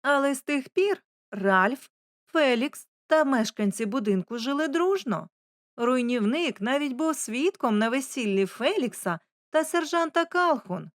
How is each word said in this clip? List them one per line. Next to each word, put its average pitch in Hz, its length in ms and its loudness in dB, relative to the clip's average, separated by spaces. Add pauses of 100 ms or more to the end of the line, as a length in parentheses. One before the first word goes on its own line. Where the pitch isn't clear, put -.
Але 277 340 2
з 269 60 -10
тих 285 280 -2
пір 392 340 0 (280)
Ральф, 196 560 2 (380)
Фелікс 269 640 0 (200)
та 311 160 4
мешканці 220 640 0
будинку 208 520 -2
жили 277 300 -2
дружно. 320 640 -2 (480)
Руйнівник 247 840 0
навіть 269 320 -2
був 311 220 -2
свідком 247 640 -2
на 220 120 2
весіллі 226 560 -2
Фелікса 240 760 -4 (300)
та 311 140 0
сержанта 339 600 0
Калхун. 247 760 -2